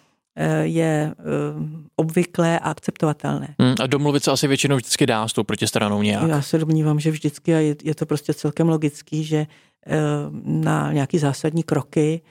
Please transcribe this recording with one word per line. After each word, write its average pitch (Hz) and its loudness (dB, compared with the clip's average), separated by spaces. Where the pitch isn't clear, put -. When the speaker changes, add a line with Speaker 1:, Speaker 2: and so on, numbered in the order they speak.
Speaker 1:
eh, 156 0
je, 160 0
eh, - -20
obvyklé 165 2
a - -4
akceptovatelné. 147 -4
Speaker 2:
Hmm, 127 4
a 135 -2
domluvit 143 2
se 151 2
asi 135 2
většinou 139 2
vždycky - 0
dá 110 2
s - -6
tou 110 0
protistranou 104 0
nějak. 104 2
Speaker 1:
Já 151 2
se 160 -8
domnívám, 156 2
že 156 0
vždycky 156 -2
a 160 4
je, 151 0
je 151 -2
to 156 -6
prostě 151 -2
celkem 165 0
logický, 156 -2
že, 151 -2
eh, 156 -2
na 156 0
nějaký 147 0
zásadní 151 0
kroky, 156 0